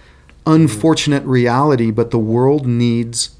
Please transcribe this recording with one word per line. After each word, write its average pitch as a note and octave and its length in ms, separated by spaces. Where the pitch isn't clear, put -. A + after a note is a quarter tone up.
unfortunate D#3 760
reality, B2 680
but A#2 220
the A#2+ 60
world B2+ 500
needs A#2+ 720